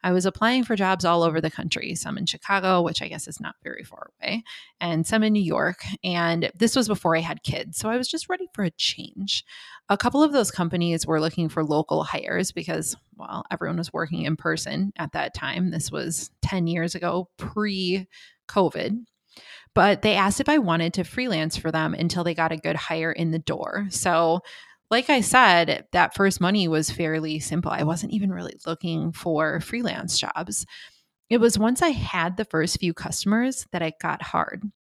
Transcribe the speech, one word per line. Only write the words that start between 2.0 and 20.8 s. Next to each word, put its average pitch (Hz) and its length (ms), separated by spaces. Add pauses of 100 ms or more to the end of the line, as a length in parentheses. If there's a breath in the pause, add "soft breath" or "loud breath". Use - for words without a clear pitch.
in 196 80
Chicago, 185 560
which 170 220
I - 60
guess - 180
is - 120
not - 220
very - 220
far - 260 (100)
away, 226 240 (380 loud breath)
and 165 240
some 220 160
in 214 120
New 208 100
York. 160 380 (220)
And 170 520
this 226 200
was 240 120
before 180 280
I 165 40
had 165 240
kids, - 340
so 214 120
I 233 80
was 254 100
just - 200
ready 370 280
for 208 80
a 170 80
change. - 720 (440 loud breath)
A 202 100
couple 247 260
of 302 80
those 262 180
companies 170 560
were 156 160
looking 160 260
for 160 160
local 151 400
hires 170 480
because, 160 440 (200)
well, - 360
everyone 175 260
was 170 160
working 160 300
in 160 120
person 160 600
at 160 140
that 147 240
time. 180 340
This - 220
was 156 400 (100)
ten 180 240
years 170 300
ago, 175 420
pre-covid. 190 1700 (720 loud breath)
But 202 260
they 214 140
asked 196 260
if - 80
I 302 80
wanted 170 380